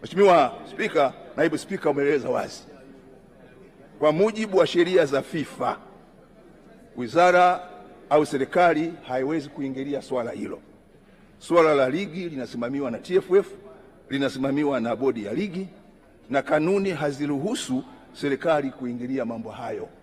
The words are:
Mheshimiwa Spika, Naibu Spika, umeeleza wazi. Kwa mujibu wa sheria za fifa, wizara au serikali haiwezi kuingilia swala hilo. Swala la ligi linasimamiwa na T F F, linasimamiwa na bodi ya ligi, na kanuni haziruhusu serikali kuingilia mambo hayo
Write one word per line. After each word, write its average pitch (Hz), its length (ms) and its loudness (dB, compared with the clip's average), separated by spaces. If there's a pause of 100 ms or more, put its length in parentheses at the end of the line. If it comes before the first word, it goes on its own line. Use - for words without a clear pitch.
Mheshimiwa 165 500 6 (180)
Spika, 156 420 0 (240)
Naibu 156 220 0
Spika, 180 320 -4
umeeleza 139 380 0
wazi. 117 340 -6 (1400)
Kwa 151 140 4
mujibu 208 460 0
wa 165 80 6
sheria 175 400 4
za 135 160 0
fifa, 123 560 -6 (1160)
wizara 180 640 4 (500)
au 151 160 4
serikali 165 680 2 (160)
haiwezi 135 400 -4
kuingilia 135 540 -8
swala 120 280 -4
hilo. - 280 -10 (800)
Swala 160 360 4
la 135 160 2
ligi 175 380 -6
linasimamiwa 131 640 -6
na 113 80 -6
T - 180 -8
F 185 140 0
F, 190 160 4 (640)
linasimamiwa 139 720 0
na 117 160 -2
bodi 117 280 -2
ya 101 100 -6
ligi, 185 340 -6 (600)
na 135 120 0
kanuni 185 480 0
haziruhusu 143 960 -4 (280)
serikali 143 580 -2
kuingilia 123 540 -6
mambo 113 260 -8
hayo 107 380 -10 (140)